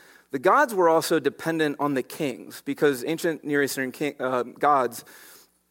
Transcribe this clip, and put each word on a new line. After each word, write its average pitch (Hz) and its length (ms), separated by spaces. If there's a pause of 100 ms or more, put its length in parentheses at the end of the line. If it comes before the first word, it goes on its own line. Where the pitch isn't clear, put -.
(300)
the 143 100
gods 233 340
were 185 140
also 160 320
dependent 151 580
on 143 160
the 127 100
kings, - 600
because 139 400
ancient 160 400
Near 143 200
Eastern 131 280
king, 156 260
uh, 127 260
gods, 143 600 (680)